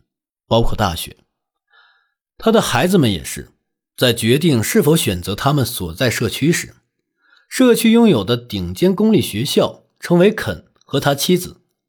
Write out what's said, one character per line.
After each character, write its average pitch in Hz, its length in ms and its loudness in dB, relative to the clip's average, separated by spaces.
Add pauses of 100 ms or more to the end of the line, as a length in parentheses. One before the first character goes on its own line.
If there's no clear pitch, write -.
(480)
包 117 120 2
括 - 140 2
大 87 220 -2
学。 - 200 -14 (1200)
他 - 140 -2
的 214 100 4
孩 143 280 0
子 196 100 2
们 113 140 2
也 85 100 -6
是， - 300 -14 (440)
在 123 160 0
决 117 240 0
定 151 240 2
是 220 220 0
否 151 140 2
选 92 260 -4
择 98 140 -8
他 139 160 -2
们 143 120 0
所 85 300 -8
在 123 160 -2
社 113 180 -4
区 143 220 -2
时， - 240 -4 (760)
社 247 240 2
区 226 200 2
拥 233 160 6
有 120 160 2
的 117 120 -2
顶 92 380 -8
尖 175 180 2
公 208 200 0
立 170 100 2
学 107 220 -6
校 - 400 -2 (160)
成 175 180 0
为 185 140 4
肯 - 340 -8 (180)
和 - 160 -4
他 143 140 0
妻 180 220 2
子 - 260 -4 (260)